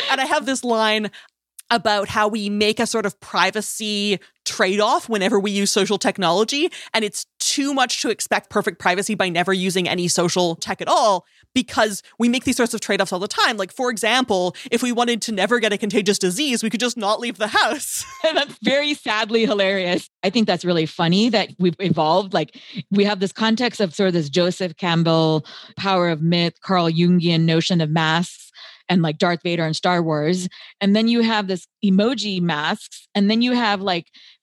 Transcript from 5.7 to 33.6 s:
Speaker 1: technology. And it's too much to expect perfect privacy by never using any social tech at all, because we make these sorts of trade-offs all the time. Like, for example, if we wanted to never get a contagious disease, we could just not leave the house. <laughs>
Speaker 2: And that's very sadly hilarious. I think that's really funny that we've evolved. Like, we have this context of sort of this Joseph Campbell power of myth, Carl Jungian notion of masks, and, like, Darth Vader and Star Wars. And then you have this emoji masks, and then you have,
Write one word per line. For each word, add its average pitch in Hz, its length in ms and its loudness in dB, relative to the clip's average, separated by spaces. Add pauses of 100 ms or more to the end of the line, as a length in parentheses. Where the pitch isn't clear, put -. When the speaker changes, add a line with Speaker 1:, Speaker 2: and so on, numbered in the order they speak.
Speaker 1:
technology. 214 720 0 (240)
And 220 100 -4
it's - 220 -8 (120)
too 277 360 -2
much 247 260 -2
to - 80 -2
expect - 400 -4
perfect 196 300 -4
privacy 190 340 0
by 190 160 0
never 175 240 0
using 185 340 0
any 175 200 -2
social 175 480 0
tech - 260 -8
at - 60 -8
all, 226 380 2 (280)
because 220 480 0 (160)
we 233 100 0
make 247 160 0
these - 140 0
sorts 240 160 0
of 220 80 -6
trade-offs 196 320 -2
all 185 60 -2
the 196 80 -6
time. 311 300 -2
Like, 190 140 -6
for 247 200 -4
example, 214 640 0 (160)
if 233 100 0
we 247 100 -2
wanted 233 320 0
to - 80 -6
never 208 280 0
get 220 120 2
a 208 60 -2
contagious 202 400 0
disease, 220 460 -2
we 220 80 0
could 226 80 -4
just 233 180 -2
not 214 220 0
leave 233 180 -6
the 214 120 -2
house. 285 540 0 (100)
<laughs> - 100 -18
Speaker 2:
And 320 140 2
that's 285 260 -2
very 285 320 0
sadly 226 500 0
hilarious. 190 640 0 (140)
I 190 80 0
think 220 160 2
that's 180 180 0
really 170 220 2
funny 185 420 2
that 208 200 0 (100)
we've 180 200 2
evolved. 175 540 2
Like, 165 260 -2 (300)
we 202 160 2
have 208 140 0
this 190 120 -2
context 220 480 0
of 180 140 0
sort 196 140 0
of 185 60 0
this 160 160 0
Joseph 175 480 -2
Campbell 160 680 2 (320)
power 185 320 0
of 160 140 -2
myth, 170 400 0
Carl 180 260 2
Jungian 170 520 4
notion 165 400 2
of 156 100 0
masks, 160 560 -2 (440)
and, 180 120 4
like, 156 160 -2
Darth 175 240 0
Vader 170 220 -2
and 156 100 -2
Star 180 260 0
Wars. 165 480 0 (320)
And 196 140 4
then 226 120 4
you 233 140 2
have 220 260 2
this 185 200 -6 (180)
emoji 202 560 2
masks, 170 720 -4
and 202 160 2
then 226 140 2
you 247 80 2
have, 220 300 0